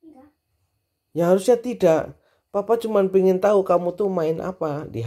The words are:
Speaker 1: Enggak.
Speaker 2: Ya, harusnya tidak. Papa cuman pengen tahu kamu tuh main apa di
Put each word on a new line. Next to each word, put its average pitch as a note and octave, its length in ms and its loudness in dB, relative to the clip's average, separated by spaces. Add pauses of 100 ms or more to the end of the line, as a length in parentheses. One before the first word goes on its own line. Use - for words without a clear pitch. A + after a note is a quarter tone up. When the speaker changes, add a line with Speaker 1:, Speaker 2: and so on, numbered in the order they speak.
Speaker 1:
Enggak. D4 240 -20 (880)
Speaker 2:
Ya, E3+ 160 2
harusnya G3 240 4
tidak. F#3 640 0 (320)
Papa G3+ 240 -2
cuman G#3+ 320 0
pengen F#3 320 2
tahu G3+ 240 2
kamu F3 320 0
tuh G3+ 160 -2
main D#3+ 320 -4
apa D#3+ 480 -6
di A2 160 -8